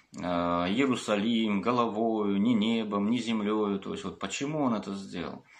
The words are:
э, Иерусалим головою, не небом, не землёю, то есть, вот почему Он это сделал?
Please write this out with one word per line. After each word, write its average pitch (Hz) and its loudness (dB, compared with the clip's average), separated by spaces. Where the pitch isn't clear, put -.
э, - -10
Иерусалим 101 2
головою, 107 2
не 120 4
небом, 107 2
не 123 2
землёю, 107 0
то 98 -8
есть, 90 -6
вот 92 -8
почему 143 -2
Он 120 2
это 101 -4
сделал? 85 -8